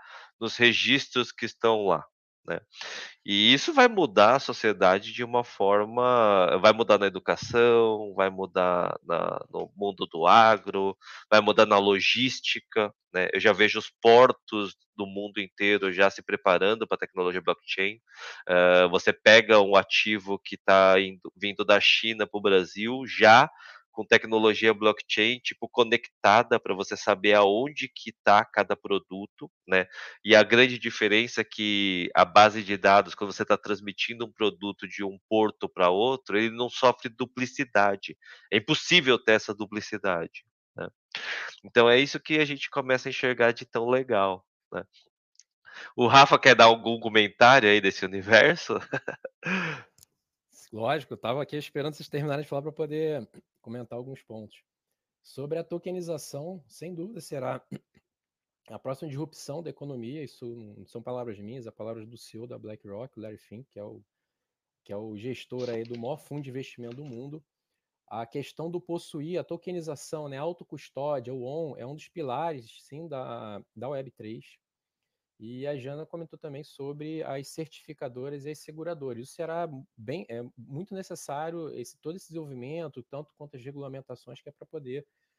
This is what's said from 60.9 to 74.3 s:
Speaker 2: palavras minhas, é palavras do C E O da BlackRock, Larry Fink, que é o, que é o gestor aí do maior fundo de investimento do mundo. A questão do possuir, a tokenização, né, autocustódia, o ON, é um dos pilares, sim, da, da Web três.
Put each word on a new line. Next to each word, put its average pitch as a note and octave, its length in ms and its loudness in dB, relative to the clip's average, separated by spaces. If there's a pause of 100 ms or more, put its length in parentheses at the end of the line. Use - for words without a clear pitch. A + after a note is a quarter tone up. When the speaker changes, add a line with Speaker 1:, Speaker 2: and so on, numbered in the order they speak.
Speaker 2:
palavras A#2+ 380 -12
minhas, A2 260 -16
é A2 60 -16
palavras A2 340 -14
do A#2 120 -20
C - 200 -20
E A2 40 -16
O A#2+ 60 -16
da A#2 120 -18
BlackRock, G#2+ 580 -18
Larry G#2+ 200 -16
Fink, A2+ 320 -20
que - 100 -20
é G2+ 40 -14
o, A2 200 -18 (800)
que - 80 -20
é G2+ 60 -12
o A2 180 -12
gestor B2 540 -12
aí A2+ 140 -8
do A#2+ 140 -12
maior B2 200 -10
fundo D3 260 -14
de C3+ 60 -16
investimento A#2+ 480 -14
do D3 80 -18
mundo. C#3+ 380 -16 (640)
A A2+ 180 -12
questão D3+ 440 -12
do F3 120 -10
possuir, E3+ 580 -10
a C#3 60 -10
tokenização, D#3+ 800 -12
né, C3+ 100 -12
autocustódia, C#3+ 960 -10
o B2 120 -10
ON, D3 320 -10
é A#2 80 -16
um C#3 100 -16
dos - 140 -20
pilares, C#3 720 -10
sim, D#3+ 240 -18
da, A#2 540 -12 (120)
da A2+ 140 -14
Web C3+ 240 -10
três. A2 340 -16 (920)